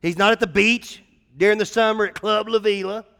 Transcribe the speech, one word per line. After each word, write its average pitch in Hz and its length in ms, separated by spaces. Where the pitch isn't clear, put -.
He's 170 180
not 202 120
at 226 80
the 226 80
beach 208 560
during 208 220
the 208 80
summer 220 400
at 175 80
Club 214 340
La 220 120
Vila. 202 440